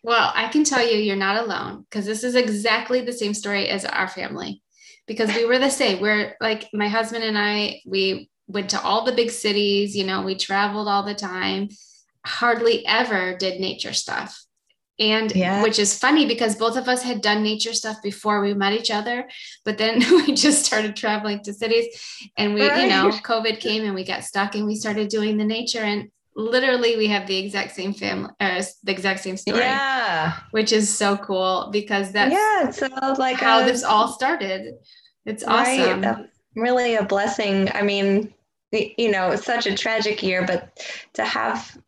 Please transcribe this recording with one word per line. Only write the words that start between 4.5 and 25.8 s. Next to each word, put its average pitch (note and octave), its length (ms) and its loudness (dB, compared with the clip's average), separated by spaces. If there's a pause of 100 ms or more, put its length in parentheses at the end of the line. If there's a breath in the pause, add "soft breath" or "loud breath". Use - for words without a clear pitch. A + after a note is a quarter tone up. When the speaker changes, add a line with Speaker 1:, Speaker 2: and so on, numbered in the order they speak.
Speaker 1:
Because G#3+ 280 0
we A#3 120 2
were B3 120 4
the C4+ 120 4
same. G#3 300 0
We're, G#3 420 0
like, G#3+ 320 -2
my G#3 140 0
husband A3+ 360 -2
and G#3+ 140 0
I, G#3 480 -2
we F#3+ 420 -2 (180)
went G3 240 -6
to - 120 -2
all A3 220 0
the B3+ 80 2
big A#3+ 180 2
cities, G3+ 680 0
you G3 80 -2
know, F#3+ 180 -2
we F#3+ 120 -4
traveled G3+ 540 -2
all G3+ 160 2
the G#3 100 -6
time, G3 540 -4 (580 loud breath)
hardly A#3 600 2
ever G3+ 500 0
did F#3 240 -4
nature - 320 -6
stuff. - 520 -6 (540)
And G#3+ 360 2
Speaker 2:
Yeah. F#3 280 2
Speaker 1:
which G#3+ 160 2
is G3+ 180 2
funny D4 300 6
because A3+ 300 0
both A#3 200 0
of B3+ 120 -2
us B3 140 0
had B3 200 -4
done G#3+ 200 2
nature G#3+ 300 -2
stuff G#3+ 300 -6
before G3+ 400 0
we G3+ 100 2
met G3+ 220 2
each A3+ 160 0
other, A#3+ 380 -2 (360 loud breath)
but G#3+ 140 -4
then A3+ 220 2
<laughs> E4+ 260 6
we D4 80 2
just - 320 4
started G#3+ 300 0
traveling G#3 480 -2
to G3+ 100 -10
cities A#3 320 2 (500 loud breath)
and G#3 160 0
we, G#3 120 2
you C4 240 4
know, F#3+ 200 6
Speaker 2:
Right. G#3+ 140 -2
Speaker 1:
covid A3 380 0
came A3 240 -2
and G3+ 100 -2
we F#3 100 -6
got - 200 -6
stuck G3+ 320 -2
and G#3 100 -2
we G#3+ 80 -2
started G#3+ 340 -2
doing G#3+ 300 0
the G#3 60 0
nature, A3+ 400 -2